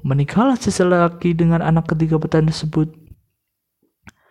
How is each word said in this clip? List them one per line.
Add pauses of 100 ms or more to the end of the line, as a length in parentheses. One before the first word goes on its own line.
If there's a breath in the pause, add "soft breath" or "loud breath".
menikahlah
si (160)
lelaki
dengan
anak
ketiga
petani
tersebut. (1400 soft breath)